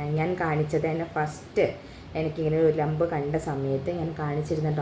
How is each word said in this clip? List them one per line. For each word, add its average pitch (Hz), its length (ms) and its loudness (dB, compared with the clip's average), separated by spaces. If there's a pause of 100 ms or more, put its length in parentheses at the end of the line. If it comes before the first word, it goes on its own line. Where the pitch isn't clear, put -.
(180)
ഞാൻ 160 120 2 (120)
കാണിച്ചത്, 156 500 2
എന്നെ 165 140 -2 (100)
ഫസ്റ്റ് 151 500 0 (540)
എനിക്കിങ്ങനെ 156 440 0
ഒരു 156 160 6
ലംബ് 151 340 2
കണ്ട 147 220 0 (140)
സമയത്ത് 135 400 0 (100)
ഞാൻ 165 100 -2 (120)
കാണിച്ചിരുന്ന 151 600 0